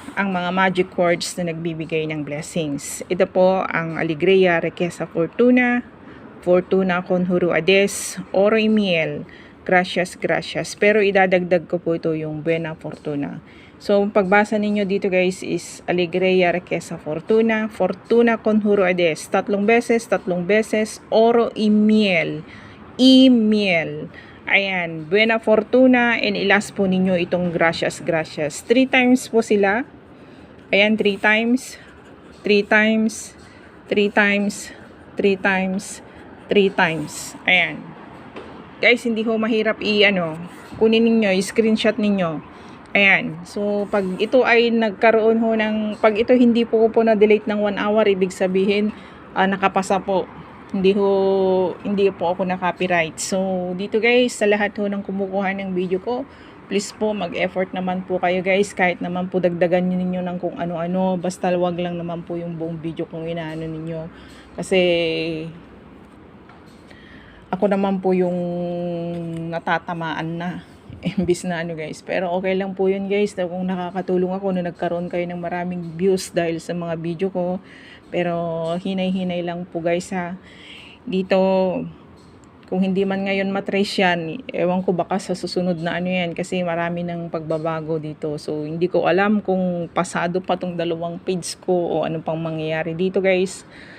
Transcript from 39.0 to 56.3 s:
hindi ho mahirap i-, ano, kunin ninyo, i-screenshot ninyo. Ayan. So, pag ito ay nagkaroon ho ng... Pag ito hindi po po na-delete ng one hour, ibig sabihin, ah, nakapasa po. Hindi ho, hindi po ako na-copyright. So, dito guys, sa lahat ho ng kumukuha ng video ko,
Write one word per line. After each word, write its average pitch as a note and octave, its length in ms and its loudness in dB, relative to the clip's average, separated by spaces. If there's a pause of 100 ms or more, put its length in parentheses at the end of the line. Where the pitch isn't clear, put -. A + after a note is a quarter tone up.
hindi A3 160 -2
ho A3+ 160 0
mahirap A3 400 0
i-, G#3 240 2
ano, F3 320 2 (400)
kunin A3+ 320 4
ninyo, A3 320 4
i-screenshot G#3+ 560 2
ninyo. F#3+ 480 0 (480)
Ayan. F3 560 2
So, G#3 400 -4
pag G#3 160 0 (160)
ito A3+ 240 4
ay A#3 320 4
nagkaroon A3 640 4
ho A3+ 160 2
ng... G#3+ 480 -2
Pag A3 160 4
ito B3 160 4
hindi A#3 320 6
po A3+ 240 4
po A#3 80 2
na-delete G#3+ 480 4
ng G#3 160 -2
one G3+ 160 -2
hour, G#3 320 4
ibig F#3 240 0
sabihin, G3+ 560 2 (400)
ah, F#3+ 160 2
nakapasa F#3+ 560 0
po. F#3+ 240 -2 (460)
Hindi G3 240 2
ho, G3+ 80 2 (800)
hindi G3 240 2
po F3+ 240 -2
ako F#3 160 -4
na-copyright. F3+ 720 -2
So, - 160 -4 (400)
dito G3+ 240 -2
guys, A#3+ 320 2
sa G#3 160 0
lahat G#3 320 0
ho G3+ 80 -2
ng G3+ 160 -6
kumukuha F#3+ 480 -4
ng G3 160 -8
video F#3 320 -2
ko, B3 240 -6 (400)